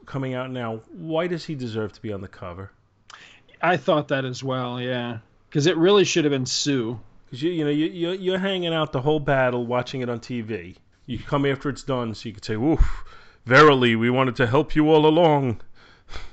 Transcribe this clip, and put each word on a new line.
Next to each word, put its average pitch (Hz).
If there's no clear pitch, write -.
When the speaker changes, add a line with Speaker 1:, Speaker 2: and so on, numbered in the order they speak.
Speaker 1:
coming 131
out 127
now. 117
Why 165
does 175
he 160
deserve 113
to -
be 110
on 98
the 95
cover? 92
Speaker 2:
I 175
thought 151
that 135
as 127
well, 127
yeah. 120
'Cause 147
it 175
really 185
should 160
have 147
been 131
Sue. 123
Speaker 1:
'Cause 127
you, 170
you 160
know, 147
you, 151
you, 175
you're 190
hanging 185
out 156
the 131
whole 151
battle, 131
watching 123
it 120
on 120
T 120
V. 98
You 120
come 143
after 139
it's 131
done, 120
so -
you 104
could 101
say, 110
"Oof, 135
verily, 131
we 117
wanted 127
to 127
help 139
you 151
all 156
along." 151
<laughs> -